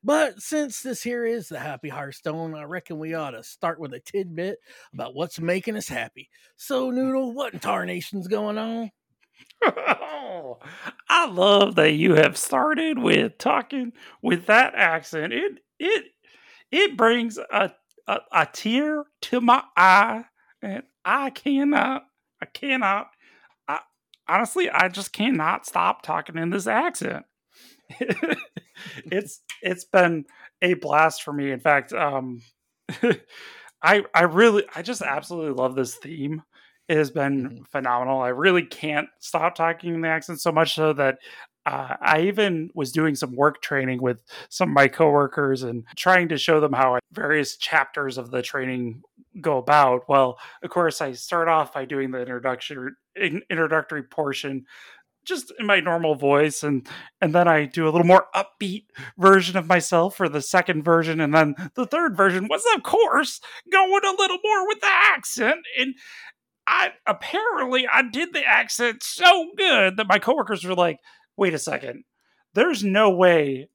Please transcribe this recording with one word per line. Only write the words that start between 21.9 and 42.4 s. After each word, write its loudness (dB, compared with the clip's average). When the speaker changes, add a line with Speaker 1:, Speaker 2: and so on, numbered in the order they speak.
Speaker 2:
I -10
cannot, -4
I, -4
honestly, 0
I 2
just -10
cannot -2
stop -2
talking -8
in -4
this -4
accent. -4
<laughs> -10
It's, -8
it's -6
been 2
a 2
blast 0
for -10
me. -4
In -6
fact, 0
um, -4
<laughs> -12
I, 4
I 6
really, 4
I -12
just -8
absolutely -6
love -2
this -4
theme. -10
It 0
has 0
been -2
Speaker 1:
Mm-hmm. -18
Speaker 2:
phenomenal. -2
I -2
really 2
can't -6
stop -2
talking -4
in -4
the -4
accent, -6
so -2
much 2
so 0
that, 0
uh, -6
I 2
even 0